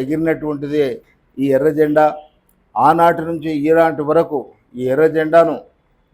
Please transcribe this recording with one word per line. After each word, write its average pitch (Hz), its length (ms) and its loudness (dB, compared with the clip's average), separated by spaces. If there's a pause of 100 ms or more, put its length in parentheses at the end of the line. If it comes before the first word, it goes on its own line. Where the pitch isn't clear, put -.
ఎగిరినటువంటిదే 151 840 -4 (580)
ఈ 139 40 0 (100)
ఎర్ర 151 220 2
జెండా. 151 260 2 (840)
ఆనాటి 170 420 2
నుంచి 160 220 -8 (180)
ఈనాటి 160 420 2
వరకు 160 280 0 (400)
ఈ 127 140 -6
ఎర్ర 151 140 4 (100)
జెండాను 160 400 2 (580)